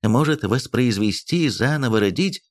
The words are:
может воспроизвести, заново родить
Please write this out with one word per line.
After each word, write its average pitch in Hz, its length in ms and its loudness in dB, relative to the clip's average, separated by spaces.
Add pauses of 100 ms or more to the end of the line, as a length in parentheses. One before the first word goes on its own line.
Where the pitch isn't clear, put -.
может 143 400 2
воспроизвести, 117 1080 0
заново 117 500 0
родить 98 500 0